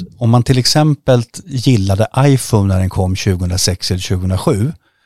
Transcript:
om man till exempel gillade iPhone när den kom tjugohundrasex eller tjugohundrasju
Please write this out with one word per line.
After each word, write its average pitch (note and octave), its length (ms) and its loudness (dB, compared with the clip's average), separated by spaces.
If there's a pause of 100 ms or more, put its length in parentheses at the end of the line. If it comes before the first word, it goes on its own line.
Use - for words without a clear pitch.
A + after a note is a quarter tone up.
(180)
om A#2 120 0
man A#2+ 140 4
till B2+ 140 0
exempel C3+ 640 2 (220)
gillade A2 640 0 (100)
iPhone A#2+ 560 2
när F#2 60 0
den F#2 100 0
kom F#2 260 -2
tjugohundrasex F2+ 760 -2
eller F2+ 100 -2
tjugohundrasju F#2+ 720 -2 (340)